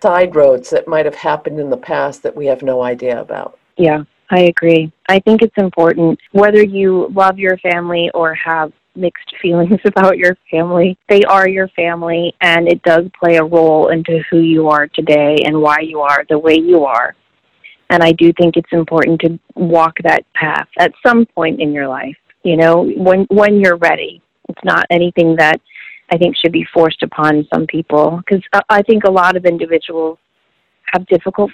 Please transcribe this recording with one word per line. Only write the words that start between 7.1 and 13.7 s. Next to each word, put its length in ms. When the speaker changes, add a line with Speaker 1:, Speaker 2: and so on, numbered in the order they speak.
Speaker 2:
love 240
your 200
family 540
or 220
have 380
mixed 480
feelings 400
<laughs> 20
about 340
your 180
family, 480
they 160
are 240
your 200
family, 720
and 280
it 140
does 240
play 200
a 60
role 440